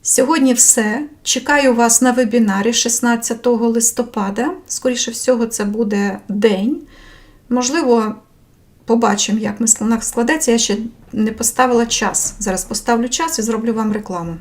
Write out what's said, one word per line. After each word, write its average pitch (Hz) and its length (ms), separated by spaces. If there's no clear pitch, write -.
Сьогодні 262 520
все. 233 520
Чекаю 269 520
вас 233 280
на 254 100
вебінарі 226 600
шістнадцятого 233 960
листопада. 233 840
Скоріше 240 440
всього, 233 360
це 220 180
буде 202 640
день. 208 540
Можливо, 240 680
побачимо, 220 540
як 208 220
ми 233 60
ск-, 226 360
складеться. 240 500
Я 233 60
ще - 180
не 214 200
поставила 240 540
час. - 520
Зараз 185 260
поставлю 233 440
час 320 300
і 220 40
зроблю 226 320
вам 220 180
рекламу. 175 480